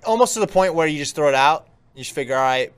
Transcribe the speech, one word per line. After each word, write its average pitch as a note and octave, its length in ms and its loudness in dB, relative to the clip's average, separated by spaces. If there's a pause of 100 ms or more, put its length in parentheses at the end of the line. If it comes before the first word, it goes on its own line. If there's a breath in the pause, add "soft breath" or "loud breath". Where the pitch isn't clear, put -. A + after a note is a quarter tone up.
Almost A3+ 300 2
to A3 60 -4
the G3 60 0
point F#3 280 0
where D#3+ 120 2
you D3+ 120 -4
just C#3+ 160 -8
throw D3+ 140 0
it C3+ 60 2
out. C#3+ 340 2 (260)
You C3+ 80 -18
just - 120 -14
figure, C3 220 -6
all C3 60 2
right, C3 360 -2